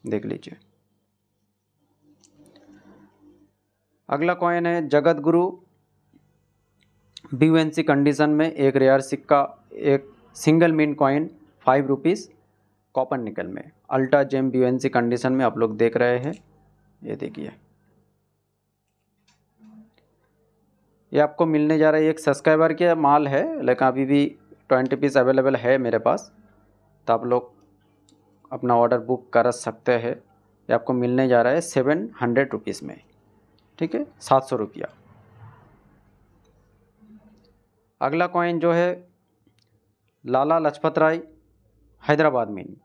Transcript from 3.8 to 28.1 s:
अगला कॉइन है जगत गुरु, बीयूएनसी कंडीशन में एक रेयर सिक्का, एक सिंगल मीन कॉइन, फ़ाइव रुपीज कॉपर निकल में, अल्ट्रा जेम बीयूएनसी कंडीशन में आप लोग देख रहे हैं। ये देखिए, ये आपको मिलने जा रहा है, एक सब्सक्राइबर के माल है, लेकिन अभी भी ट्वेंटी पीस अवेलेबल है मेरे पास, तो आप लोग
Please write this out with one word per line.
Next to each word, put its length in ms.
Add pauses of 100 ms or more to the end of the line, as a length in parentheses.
अगला 240
कॉइन 320
है 220
जगत 300
गुरु, 240 (1900)
बीयूएनसी 500
कंडीशन 460
में 160
एक 300
रेयर 260
सिक्का, 400 (320)
एक 360 (260)
सिंगल 360
मीन 220
कॉइन, 360 (360)
फ़ाइव 220
रुपीज 420 (680)
कॉपर 220
निकल 300
में, 240 (180)
अल्ट्रा 340
जेम 280
बीयूएनसी 380
कंडीशन 440
में 120
आप 120
लोग 200
देख 200
रहे 220
हैं। 140 (680)
ये 140
देखिए, 360 (3500)
ये 80
आपको 260
मिलने 320
जा 120
रहा 120
है, 60
एक 120
सब्सक्राइबर 540
के 220
माल 320
है, 340
लेकिन 260
अभी 180
भी 200 (440)
ट्वेंटी 260
पीस 220
अवेलेबल 400
है 220
मेरे 200
पास, 320 (760)
तो 60
आप 120
लोग 260 (1000)